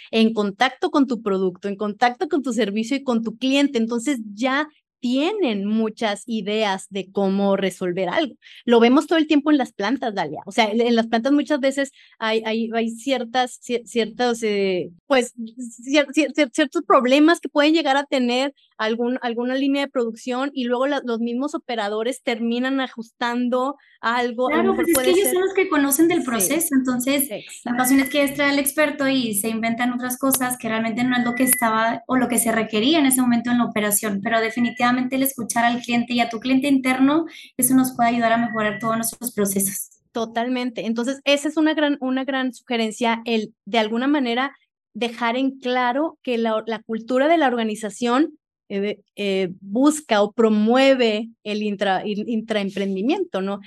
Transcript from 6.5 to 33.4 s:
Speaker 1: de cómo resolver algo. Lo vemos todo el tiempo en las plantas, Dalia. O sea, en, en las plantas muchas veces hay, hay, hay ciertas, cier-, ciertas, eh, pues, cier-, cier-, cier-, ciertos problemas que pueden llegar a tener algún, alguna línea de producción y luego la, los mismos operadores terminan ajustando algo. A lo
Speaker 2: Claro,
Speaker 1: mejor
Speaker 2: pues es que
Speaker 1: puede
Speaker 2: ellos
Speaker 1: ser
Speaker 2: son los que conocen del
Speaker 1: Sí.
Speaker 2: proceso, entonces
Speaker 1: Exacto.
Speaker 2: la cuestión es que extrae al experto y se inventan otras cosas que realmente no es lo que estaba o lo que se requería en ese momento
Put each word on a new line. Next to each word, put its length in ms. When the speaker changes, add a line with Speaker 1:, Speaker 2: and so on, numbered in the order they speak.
Speaker 1:
de 240
cómo 440
resolver 520
algo. 260
Lo 160
vemos 260
todo 120
el 80
tiempo 240
en 80
las 140
plantas, 420
Dalia. 320
O 40
sea, 140
en, 160
en 160
las 100
plantas 260
muchas 280
veces 320
hay, 260
hay, 300
hay 140
ciertas, 760
cier-, 220
ciertas, 580
eh, 480
pues, 300
cier-, 720
cier-, 240
cier-, 200
ciertos 320
problemas 540
que 120
pueden 240
llegar 240
a 60
tener 500
algún, 420
alguna 360
línea 260
de 80
producción 640
y 100
luego 220
la, 180
los 160
mismos 340
operadores 680
terminan 580
ajustando 960
algo. 480
A 20
lo 40
Speaker 2:
Claro, 160
Speaker 1:
mejor 160
Speaker 2:
pues 20
es 60
que 0
Speaker 1:
puede 160
Speaker 2:
ellos 140
Speaker 1:
ser 100
Speaker 2:
son 80
los 120
que 140
conocen 400
del 120
Speaker 1:
Sí. 60
Speaker 2:
proceso, 480
entonces 560
Speaker 1:
Exacto. 340
Speaker 2:
la 120
cuestión 240
es 80
que 160
extrae 260
al 80
experto 480
y 280
se 160
inventan 420
otras 260
cosas 380
que 120
realmente 360
no 120
es 80
lo 100
que 100
estaba 640
o 100
lo 120
que 100
se 140
requería 460
en 80
ese 140
momento 300